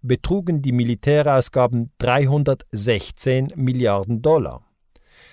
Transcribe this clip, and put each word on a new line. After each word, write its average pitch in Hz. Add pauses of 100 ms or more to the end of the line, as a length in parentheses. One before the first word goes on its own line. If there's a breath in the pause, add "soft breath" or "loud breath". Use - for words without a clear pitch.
betrugen 165
die 135
Militärausgaben 123
dreihundertsechzehn 131
Milliarden 117
Dollar. 120 (640 soft breath)